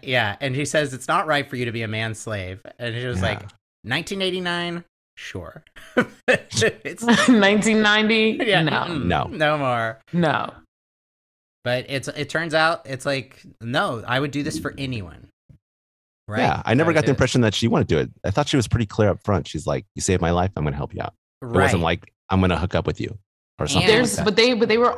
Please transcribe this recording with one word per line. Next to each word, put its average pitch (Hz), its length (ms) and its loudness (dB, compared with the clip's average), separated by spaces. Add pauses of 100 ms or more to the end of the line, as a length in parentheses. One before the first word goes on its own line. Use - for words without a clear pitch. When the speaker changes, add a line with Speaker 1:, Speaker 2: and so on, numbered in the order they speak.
Speaker 1:
Yeah. 117 360 0
And 131 160 -4
she 147 80 -2
says, 143 300 -2
"It's 127 140 -12
not 170 200 0
right 143 220 0
for 135 80 -8
you 123 80 -2
to 117 60 -4
be 117 100 -4
a 113 60 -4
man 110 260 -4
slave." 95 480 -8 (180)
And 117 160 -6
she 123 120 -6
was 117 120 -4
Speaker 2:
Yeah. 110 100 0
Speaker 1:
like, 104 200 -8 (340)
"Nineteen 165 380 -4
eighty-nine? 175 640 -4 (320)
Sure." - 460 -14 (340)
<laughs> 240 80 2 (220)
It's - 760 -2
Speaker 3:
<laughs> 233 240 4
Nineteen 214 540 6
ninety? 214 640 4
Speaker 1:
Yeah, 185 160 4
Speaker 3:
No. 151 100 2
Speaker 1:
mm-mm. 127 340 -2
Speaker 2:
No. 160 200 2
Speaker 1:
No 151 320 -2
more. 120 420 -2 (140)
Speaker 3:
No. 151 400 0 (1120)
Speaker 1:
But 123 260 -4
it's, 139 180 -6
it 143 220 -8
turns 160 240 -4
out 160 320 2
it's 135 220 -8
like, 135 340 -4 (180)
"No, 127 480 -2
I 123 120 0
would 147 120 -4
do 143 120 -4
this 147 160 -6
for 143 180 -6
anyone." 110 500 -8 (1000)
Right? 107 140 -4
Speaker 2:
Yeah, - 220 0
I 113 120 0
never 165 160 2
Speaker 1:
Like, 156 40 4
Speaker 2:
got 156 100 4
the - 60 2
Speaker 1:
it 127 40 4
Speaker 2:
impression 123 260 2
that 107 140 4
she 113 120 0
wanted - 220 2
to 85 60 4
do 73 60 4
it. 62 80 -2 (140)
I 90 80 -2
thought - 160 0
she - 80 -2
was 120 120 2
pretty 113 180 0
clear 104 240 2
up - 160 -2
front. 92 220 0
She's 73 200 -8
like, 69 180 -2 (100)
"You - 60 -8
saved 90 200 2
my 85 100 2
life, 90 240 0
I'm 76 80 -4
gonna 71 140 -2
help - 160 -8
you - 80 -8
out." - 140 -10 (260)
It 127 60 -12
wasn't 113 360 2
Speaker 1:
Right. 85 160 0
Speaker 2:
like, - 140 -20 (160)
"I'm 95 100 2
gonna 90 180 4
hook 87 180 -2
up 80 120 0
with 76 140 -4
you," - 160 -8 (420)
or 151 80 -4
something 180 160 2
Speaker 1:
And 185 80 2
Speaker 2:
like 214 60 6
Speaker 3:
There's, 240 180 0
Speaker 2:
that. 190 100 -2
Speaker 3:
but 202 100 2
they, 240 180 4
but 220 160 2
they 220 100 4
were 240 180 4